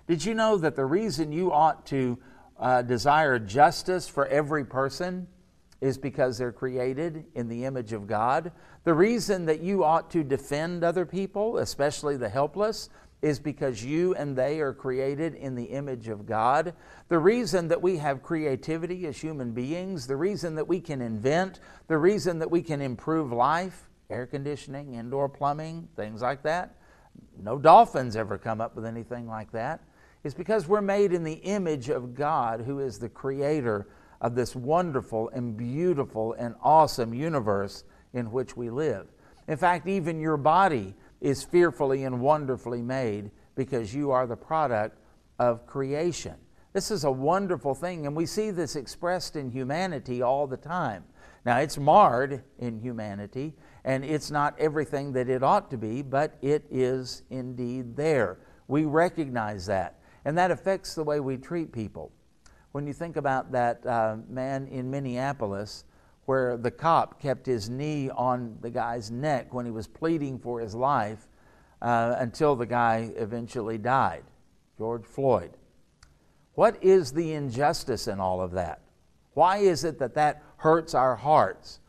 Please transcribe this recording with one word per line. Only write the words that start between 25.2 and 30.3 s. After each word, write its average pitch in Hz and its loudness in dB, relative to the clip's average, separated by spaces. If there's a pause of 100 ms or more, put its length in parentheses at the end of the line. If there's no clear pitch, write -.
plumbing, 151 -4
things 107 -8
like 135 -2
that. 175 -4 (640)
No 107 -4
dolphins 147 8
ever 104 -2
come 110 -6
up 113 -6
with 110 -8
anything 117 -10
like 110 -10
that. 120 -6 (420)
It's 143 -8